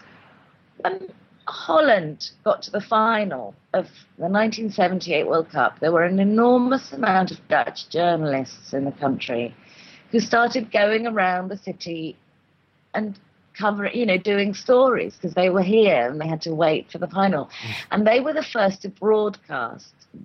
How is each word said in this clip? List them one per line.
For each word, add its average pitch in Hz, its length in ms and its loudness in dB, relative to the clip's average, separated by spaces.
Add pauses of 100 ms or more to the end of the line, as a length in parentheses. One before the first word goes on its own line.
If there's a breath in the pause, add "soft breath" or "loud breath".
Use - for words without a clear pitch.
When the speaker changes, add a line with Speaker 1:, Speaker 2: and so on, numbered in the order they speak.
(760 soft breath)
Speaker 1:
When 370 340 -6 (360)
Holland 233 840 0 (120)
got - 200 0
to - 80 -16
the 202 100 -4
final 214 720 -2 (200)
of 175 160 -2 (280)
the - 120 -4
nineteen 220 420 0
seventy-eight 180 560 0
World 160 220 0
Cup, 131 300 0
there 156 120 0
were 170 140 4
an 185 140 0
enormous 247 720 2
amount 190 380 0
of - 180 -16
Dutch - 400 -2
journalists 156 840 -2
in 139 120 -2
the 139 80 -6
country 120 600 -4 (580 loud breath)
who 240 80 2
started 233 520 0
going 214 340 2
around 185 440 0
the 196 80 -10
city 165 580 -10 (800)
and 208 260 -6 (360)
covering, 202 400 -2
you 233 100 0
know, 185 120 2
doing 202 360 0
stories 247 680 2
'cause 156 120 -6
they 185 160 2
were 185 120 2
here 185 480 4
and 151 120 -6
they 156 60 -4
had 156 140 -4
to 165 140 -6
wait 156 360 0
for 175 60 -14
the 175 100 -6
final. 185 380 0
Speaker 2:
Mm. - 280 -12 (180)
Speaker 1:
And 208 160 2
they 233 120 6
were 294 140 -2
the 302 100 -2
first 196 400 -2
to 202 60 -8
broadcast 202 1040 -2 (320)